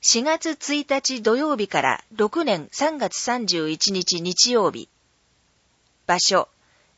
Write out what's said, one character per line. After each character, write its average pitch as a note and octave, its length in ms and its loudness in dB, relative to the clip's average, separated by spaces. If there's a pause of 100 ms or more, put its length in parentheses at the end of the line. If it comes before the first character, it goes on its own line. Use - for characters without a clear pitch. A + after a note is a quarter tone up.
四 A#3 220 2
月 D#4+ 300 0
一 D4 360 -4
日 C4+ 340 -2
土 A3+ 140 4
曜 D4 200 0
日 G#3 120 -2
か D#3 140 0
ら C3 300 0
六 A3+ 320 0
年 F3+ 280 -2
三 D4+ 260 -2
月 G3+ 220 -4
三 A#3+ 260 -2
十 D#3+ 240 0
一 D#3+ 220 0
日 F3+ 280 -2
日 F#3 320 0
曜 G3 200 4
日。 A2+ 160 -14 (1160)
場 F3+ 120 2
所、 - 300 2 (500)